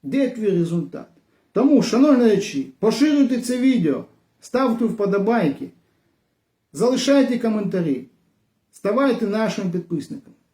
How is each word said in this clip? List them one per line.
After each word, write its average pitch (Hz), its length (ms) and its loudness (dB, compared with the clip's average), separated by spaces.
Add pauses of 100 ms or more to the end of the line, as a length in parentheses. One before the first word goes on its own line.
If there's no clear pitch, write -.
Де 269 280 -2
твій 214 200 -4
результат? 165 560 -4 (460)
Тому, 262 300 4
шановні 254 420 4
глядачі, 185 540 0
поширюйте 262 600 2
це 247 180 -4
відео, 220 460 0 (360)
ставте 240 440 -2
вподобайки, 196 840 0 (1040)
залишайте 254 680 0
коментарі, 180 640 -4 (680)
ставайте 233 540 -2
нашим 202 440 -4
підписником. - 640 -8 (200)